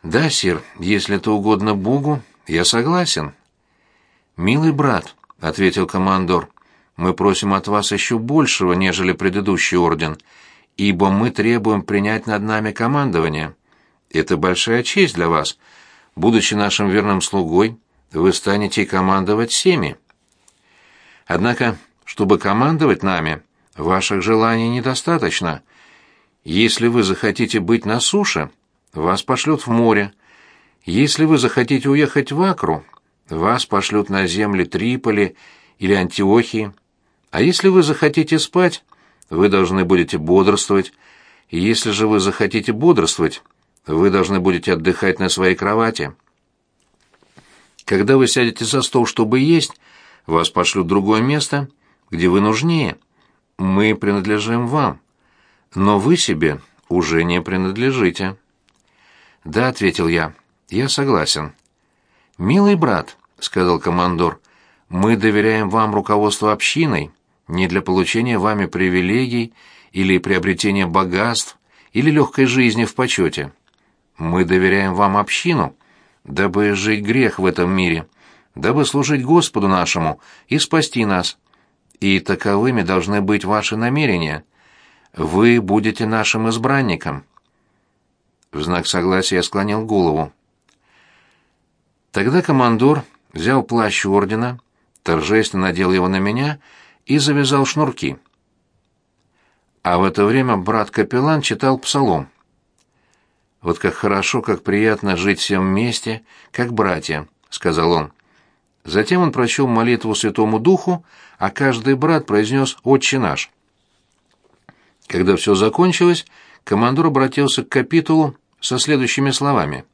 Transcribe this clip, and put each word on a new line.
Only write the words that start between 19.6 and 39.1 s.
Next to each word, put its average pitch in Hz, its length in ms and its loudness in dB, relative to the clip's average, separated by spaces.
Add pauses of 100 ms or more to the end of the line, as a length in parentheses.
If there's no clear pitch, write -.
Однако, 110 520 -2 (280)
чтобы 101 320 2
командовать 131 680 2
нами, 80 380 -2 (340)
ваших 92 460 0
желаний 113 480 2
недостаточно. 123 920 -4 (840)
Если 110 440 0
вы 117 160 2
захотите 104 560 -2
быть 113 260 0
на 113 140 -2
суше, 196 500 -2 (440)
вас 87 280 -2
пошлют 147 460 -2
в - 0 -
море. 113 460 2 (720)
Если 135 400 2
вы 156 120 4
захотите 123 520 0
уехать 143 420 0
в 151 100 -2
Акру, 175 440 -2 (440)
вас 95 360 -2
пошлют 101 440 -2
на 95 180 0
земли 95 360 -2
Триполи 104 720 -2 (440)
или 95 140 2
Антиохии. 101 800 0 (580)
А 90 100 -2
если 180 260 2
вы 185 160 6
захотите 151 560 0
спать, 180 440 0 (460)